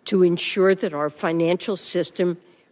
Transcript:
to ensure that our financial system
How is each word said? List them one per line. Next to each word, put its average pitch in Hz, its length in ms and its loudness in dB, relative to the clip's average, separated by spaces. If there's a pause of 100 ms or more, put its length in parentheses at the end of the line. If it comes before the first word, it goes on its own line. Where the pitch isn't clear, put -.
to 190 160 2
ensure 185 540 2
that 185 180 -4
our 147 160 -2
financial 170 680 -2
system 175 640 -2 (340)